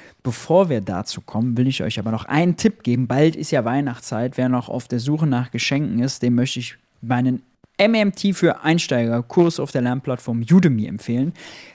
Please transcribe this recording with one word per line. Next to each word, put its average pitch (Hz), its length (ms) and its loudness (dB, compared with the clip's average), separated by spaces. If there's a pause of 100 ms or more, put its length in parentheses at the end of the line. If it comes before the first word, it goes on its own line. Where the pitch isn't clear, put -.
(220)
Bevor 165 480 2
wir 110 100 0
dazu 98 420 -6
kommen, 117 360 -2
will 127 100 2
ich 131 140 -2
euch - 160 -4
aber 110 140 -4
noch 110 140 -6
einen 170 300 0
Tipp - 280 0
geben. 123 240 0
Bald 147 280 2
ist 151 140 -8
ja 127 160 0
Weihnachtszeit. 127 720 -4
Wer 127 100 0
noch 127 220 -2
auf 123 180 -8
der 127 120 -4
Suche 151 260 0
nach 123 240 0
Geschenken 120 480 -2
ist, 127 240 -2
dem 123 140 2
möchte 123 240 0
ich 117 180 -12 (240)
meinen 123 400 -2 (360)
M 220 180 4
M 202 180 2
T 196 200 0
für - 300 2
Einsteiger 120 600 2
Kurs 170 360 2
auf 139 120 -4
der 131 100 0
Lernplattform 123 600 -4
Udemy 139 420 4
empfehlen. 120 480 -4 (420)